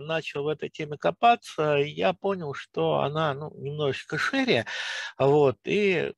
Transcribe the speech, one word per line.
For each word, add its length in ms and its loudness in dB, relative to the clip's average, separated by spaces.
начал 380 -4
в 40 -2
этой 220 -4
теме 280 -10
копаться, 800 2
я 360 0
понял, 400 -4
что 480 -2
она, 320 0
ну, 240 -10
немножечко 600 -4
шире. 480 0
Вот. 460 6
И, 520 0